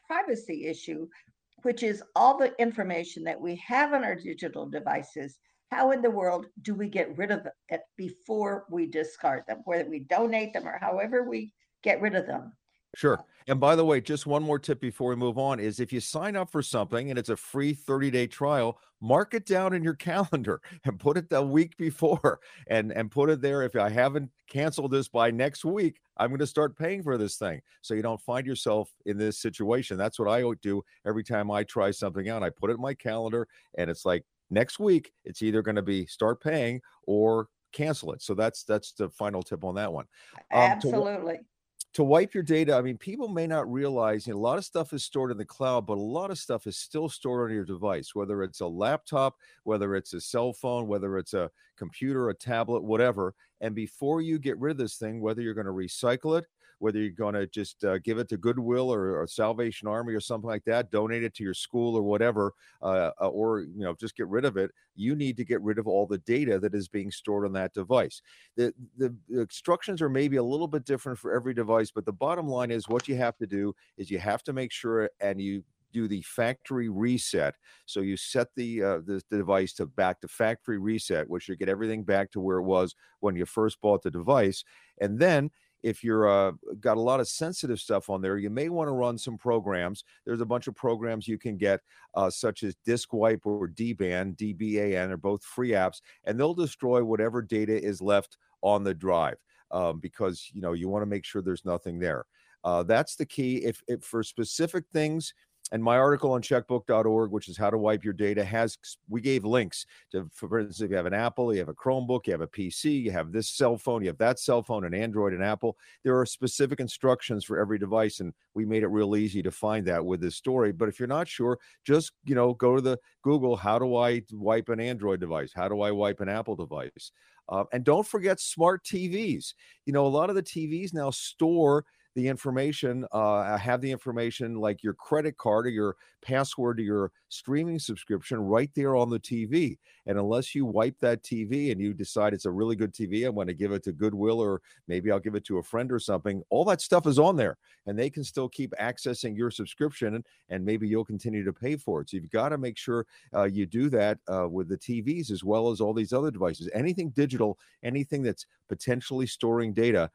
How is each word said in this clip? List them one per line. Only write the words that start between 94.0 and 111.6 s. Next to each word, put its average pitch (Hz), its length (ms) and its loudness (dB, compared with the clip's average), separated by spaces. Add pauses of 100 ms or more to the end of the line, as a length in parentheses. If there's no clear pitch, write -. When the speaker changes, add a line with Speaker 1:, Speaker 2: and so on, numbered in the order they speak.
Speaker 2:
D 107 200 -6
B 104 260 -2
A 98 220 2
N, 95 100 -2
are 90 60 -4
both 101 260 -2
free 123 260 -4
apps, 92 320 2 (240)
and 107 120 -2
they'll 156 160 2
destroy 131 500 2
whatever 113 380 2
data 107 400 0
is 95 200 -4
left 101 360 2 (240)
on 101 220 4
the 98 100 0
drive, 87 440 0 (340)
um, 85 280 0
because, 92 520 -6
you 98 100 -12
know, 87 120 -2
you 87 160 -4
wanna 104 160 -2
make 101 180 -4
sure - 180 -6
there's 90 240 -4
nothing 87 320 -4
there. 80 280 -2 (380)
Uh, 87 200 2
that's 113 320 2
the 151 100 -4
key. 127 380 -2
If, 113 240 -4
if 120 160 -4
for 117 180 -4
specific 160 720 -4
things, 156 420 -2 (400)
and 113 100 -2
my 120 140 6
article 139 340 4
on 123 100 2
checkbook 139 460 0
dot 110 180 6
org, 110 240 4
which 104 200 -4
is 87 80 -14
how 104 120 2
to 110 80 2
wipe 107 240 2
your 104 120 -2
data, 104 280 2
has, 113 360 0 (320)
we 113 100 -4
gave 127 240 0
links 110 420 0 (280)
to, 95 180 -4
for 107 280 -2
instance, 104 200 -6
if 104 100 -2
you 95 60 -2
have 87 100 0
an 92 80 -2
Apple, 117 400 0
you 95 60 2
have 82 80 -2